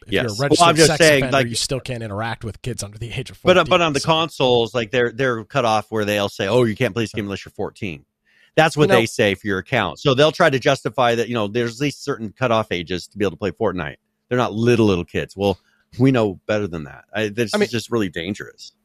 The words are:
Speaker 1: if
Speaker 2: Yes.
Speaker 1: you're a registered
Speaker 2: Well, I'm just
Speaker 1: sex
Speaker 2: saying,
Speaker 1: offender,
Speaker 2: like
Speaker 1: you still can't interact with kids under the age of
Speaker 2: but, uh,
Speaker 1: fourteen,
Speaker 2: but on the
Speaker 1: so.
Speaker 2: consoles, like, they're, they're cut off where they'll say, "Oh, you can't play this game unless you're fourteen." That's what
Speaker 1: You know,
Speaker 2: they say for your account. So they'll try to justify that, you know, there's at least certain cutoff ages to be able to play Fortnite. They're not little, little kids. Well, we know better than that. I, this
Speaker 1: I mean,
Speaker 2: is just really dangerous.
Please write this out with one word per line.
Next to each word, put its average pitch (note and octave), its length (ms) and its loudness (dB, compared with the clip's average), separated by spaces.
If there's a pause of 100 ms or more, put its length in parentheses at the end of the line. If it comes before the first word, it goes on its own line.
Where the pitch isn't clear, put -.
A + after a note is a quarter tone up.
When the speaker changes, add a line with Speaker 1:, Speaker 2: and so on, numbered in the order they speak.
Speaker 1:
if - 60 -14
Speaker 2:
Yes. - 120 2
Speaker 1:
you're A2+ 80 -4
a G2+ 40 -8
registered C#3+ 240 2
Speaker 2:
Well, E3+ 100 8
I'm D#3+ 60 4
just D#3 120 8
Speaker 1:
sex D3 120 2
Speaker 2:
saying, D3 240 6
Speaker 1:
offender, C3 140 0
Speaker 2:
like B2+ 100 2
Speaker 1:
you A2+ 80 -8
still C3 240 -4
can't A#2+ 240 -10
interact A2 400 -8
with G#2+ 180 -10
kids A#2 220 -8
under G2+ 140 -14
the G#2+ 160 -10
age C3 180 -8
of - 100 -20
Speaker 2:
but, F3 160 6
uh, F3+ 40 6
Speaker 1:
fourteen, E3 80 0
Speaker 2:
but F3+ 120 4
on D#3+ 120 0
the C#3 80 0
Speaker 1:
so. - 60 -8
Speaker 2:
consoles, C3+ 680 2
like, A2+ 160 -4
they're, A#2+ 220 0
they're A#2 320 -2
cut C3+ 180 -2
off A2 260 0
where G#2+ 140 -2
they'll G2+ 240 0
say, G2 220 -4
"Oh, B2 160 4
you G#2+ 100 0
can't A2+ 180 -2
play A#2 100 -2
this G#2 100 -6
game A2 120 -6
unless G2 200 -8
you're - 80 -20
fourteen." F2+ 500 -10 (520)
That's D#3+ 220 4
what D3+ 60 4
Speaker 1:
You - 60 4
know, - 100 2
Speaker 2:
they A2+ 80 0
say G#2 260 0
for G#2 140 -8
your F#2+ 120 -2
account. F#2 400 -4
So C#3+ 140 0
they'll D3 180 2
try E3 180 2
to C3+ 100 0
justify C3 560 0
that, A2+ 120 -2
you A#2+ 60 -6
know, G#2+ 140 -2
there's A#2 300 -4
at C3+ 40 -6
least C#3+ 220 -4
certain A2+ 300 -6
cutoff A2 380 0
ages F2 360 -6
to - 100 -20
be G2+ 80 0
able F#2 60 0
to D#2+ 60 -12
play G2+ 120 -4
Fortnite. F2 460 -4 (340)
They're B2 80 -2
not A2 160 0
little, A#2 320 4
little F2 200 2
kids. - 300 -6
Well, G2 220 0 (400)
we C3+ 140 4
know A2 340 0
better G#2+ 220 -2
than D#2+ 160 -8
that. - 220 -18 (100)
I, G#2+ 140 -2
this G#2+ 260 -4
Speaker 1:
I - 20 0
mean, G#2 80 0
Speaker 2:
is - 60 -4
just A2+ 180 -6
really A2 200 0
dangerous. - 640 -10 (120)